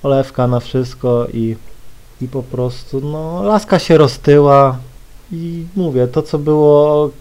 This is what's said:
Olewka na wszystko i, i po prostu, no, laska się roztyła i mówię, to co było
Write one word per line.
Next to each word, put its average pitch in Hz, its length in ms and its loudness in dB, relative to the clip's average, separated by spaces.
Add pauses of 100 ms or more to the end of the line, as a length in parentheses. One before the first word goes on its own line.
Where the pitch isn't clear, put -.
Olewka 135 440 -2
na 123 140 0
wszystko 123 720 -4
i, 113 240 -4 (640)
i 123 60 -8
po 131 140 -8
prostu, 127 580 -6
no, 156 420 -8
laska 208 360 0
się 160 200 2
roztyła 139 760 4 (560)
i 170 320 -10 (120)
mówię, 131 300 0
to 151 160 -2
co 156 160 -6
było 151 720 2 (100)